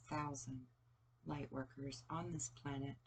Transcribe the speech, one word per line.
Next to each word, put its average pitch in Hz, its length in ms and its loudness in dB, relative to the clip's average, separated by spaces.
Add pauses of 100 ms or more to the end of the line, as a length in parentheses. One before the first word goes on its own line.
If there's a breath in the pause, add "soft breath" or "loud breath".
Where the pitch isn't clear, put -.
(100)
thousand 143 500 0 (680)
light 147 260 2
workers 135 580 -2
on 170 220 2
this 156 180 2 (120)
planet 139 340 2 (100)